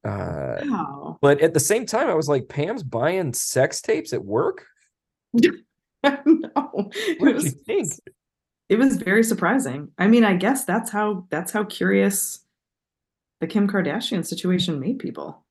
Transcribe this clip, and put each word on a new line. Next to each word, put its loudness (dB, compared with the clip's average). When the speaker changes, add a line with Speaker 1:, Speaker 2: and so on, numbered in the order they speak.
Speaker 1:
uh, -6
Speaker 2:
Wow. -8
Speaker 1:
but 6
at 4
the 2
same 0
time, -2
I 0
was 0
like, -2
"Pam's -6
buying -2
sex -2
tapes -2
at -4
work?" -2
Speaker 2:
<laughs> -
No. 6
It 0
Speaker 1:
What 4
did -2
you -
Speaker 2:
was, -2
Speaker 1:
think? -2
Speaker 2:
it 4
was 4
very 2
surprising. 0
I 2
mean, 8
I 6
guess 0
that's -2
how, -2
that's -4
how -2
curious 0
the -4
Kim 2
Kardashian -2
situation -2
made -4
people. -12